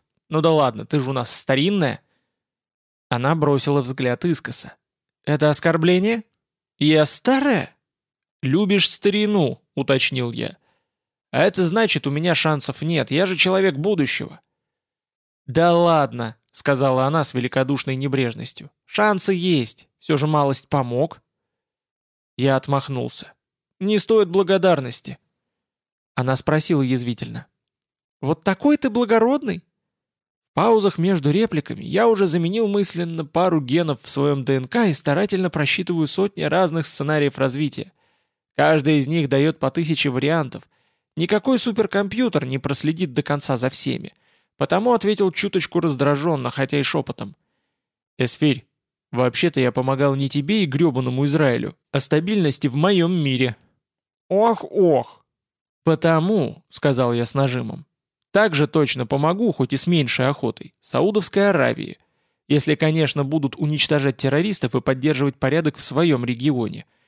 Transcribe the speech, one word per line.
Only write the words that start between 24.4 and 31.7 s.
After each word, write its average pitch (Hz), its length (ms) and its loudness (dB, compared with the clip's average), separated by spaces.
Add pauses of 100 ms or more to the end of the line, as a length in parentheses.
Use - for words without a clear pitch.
Она 127 200 -2
спросила 156 460 0
язвительно. 120 680 -4 (720)
«Вот 143 220 -4
такой 285 340 2
ты 262 120 -2
благородный?» 233 760 0 (880)
В - 40 -16
паузах 202 420 4
между 165 340 2
репликами 185 520 -2